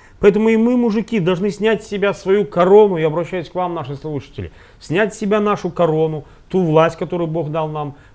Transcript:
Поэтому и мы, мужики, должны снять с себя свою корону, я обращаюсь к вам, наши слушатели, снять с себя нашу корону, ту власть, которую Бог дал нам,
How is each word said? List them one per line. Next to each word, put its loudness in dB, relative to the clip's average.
Поэтому 4
и 4
мы, 2
мужики, 0
должны 0
снять -2
с -16
себя -2
свою 0
корону, 4
я 0
обращаюсь -4
к -16
вам, -2
наши -8
слушатели, -10
снять -2
с -14
себя 0
нашу -2
корону, 0
ту 0
власть, 2
которую -4
Бог -4
дал -4
нам, -8